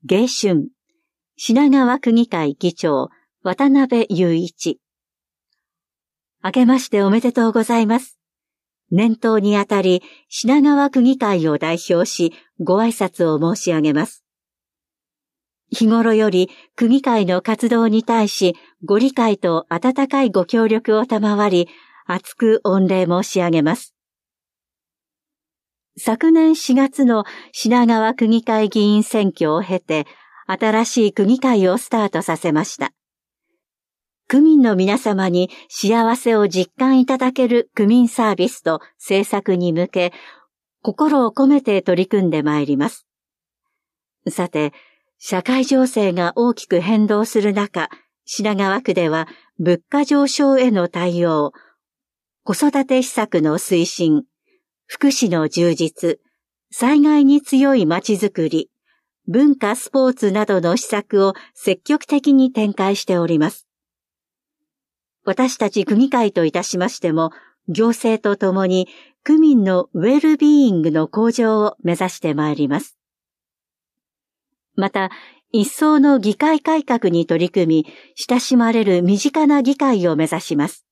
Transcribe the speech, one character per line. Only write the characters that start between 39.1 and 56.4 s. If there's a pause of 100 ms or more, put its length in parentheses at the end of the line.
策
に
向
け、 (680)
心
を
込
め
て
取
り
組
ん
で
ま
い
り
ま
す。 (1200)
さ
て、 (440)
社
会
情
勢
が
大
き
く
変
動
す
る
中、 (360)
品
川
区
で
は (320)
物
価
上
昇
へ
の
対
応、 (920)
子
育
て
施
策
の
推
進、 (640)
福
祉
の
充
実、 (520)